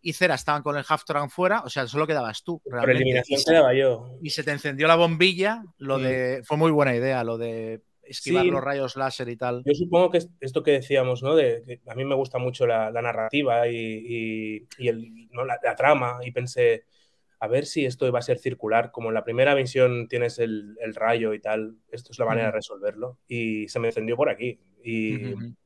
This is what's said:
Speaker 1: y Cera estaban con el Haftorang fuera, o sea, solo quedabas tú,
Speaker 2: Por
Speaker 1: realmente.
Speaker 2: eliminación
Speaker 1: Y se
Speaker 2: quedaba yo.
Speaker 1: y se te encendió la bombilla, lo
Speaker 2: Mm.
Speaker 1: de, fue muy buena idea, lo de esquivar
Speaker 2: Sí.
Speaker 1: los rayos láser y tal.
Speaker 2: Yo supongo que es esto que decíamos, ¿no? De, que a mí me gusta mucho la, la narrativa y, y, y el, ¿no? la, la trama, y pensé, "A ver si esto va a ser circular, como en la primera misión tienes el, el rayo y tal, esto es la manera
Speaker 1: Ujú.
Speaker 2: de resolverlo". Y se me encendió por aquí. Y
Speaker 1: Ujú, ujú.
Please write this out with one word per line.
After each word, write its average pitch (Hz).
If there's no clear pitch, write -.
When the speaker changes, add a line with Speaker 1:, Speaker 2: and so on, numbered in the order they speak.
Speaker 1:
y 165
Cera 175
estaban 147
con 147
el 139
Haftorang 147
fuera, 185
o 131
sea, 131
solo 147
quedabas 127
tú, 170
Speaker 2:
Por 131
Speaker 1:
realmente. 127
Speaker 2:
eliminación 127
Speaker 1:
Y 147
se 160
Speaker 2:
quedaba 147
yo. 127
Speaker 1:
y 156
se 156
te 151
encendió 143
la 165
bombilla, 180
lo 135
Speaker 2:
Mm. 131
Speaker 1:
de, 131
fue 151
muy 160
buena 139
idea, 127
lo 117
de 113
esquivar 180
Speaker 2:
Sí. 180
Speaker 1:
los 139
rayos 135
láser 135
y 120
tal. 123
Speaker 2:
Yo 143
supongo 175
que 175
es 170
esto 131
que 147
decíamos, 127
¿no? 139
De, -
que 123
a 113
mí 131
me 139
gusta 131
mucho 127
la, 113
la 117
narrativa 120
y, 120
y, 110
y 123
el, 113
¿no? 123
la, 131
la -
trama, 127
y 127
pensé, 123
"A 110
ver 135
si 147
esto 127
va 123
a 120
ser 127
circular, 117
como 113
en 113
la 110
primera 127
misión 127
tienes 120
el, 107
el 110
rayo 113
y 104
tal, 110
esto 123
es 123
la 127
manera 113
Speaker 1:
Ujú. 104
Speaker 2:
de 110
resolverlo". 104
Y 113
se -
me 117
encendió 113
por 135
aquí. 113
Y 113
Speaker 1:
Ujú, 117
ujú. 120